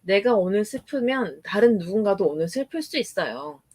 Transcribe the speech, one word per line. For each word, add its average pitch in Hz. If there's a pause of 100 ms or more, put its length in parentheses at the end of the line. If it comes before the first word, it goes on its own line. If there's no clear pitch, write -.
내가 202
오늘 196
슬프면 247
다른 220
누군가도 190
오늘 156
슬플 269
수 -
있어요. 147 (120)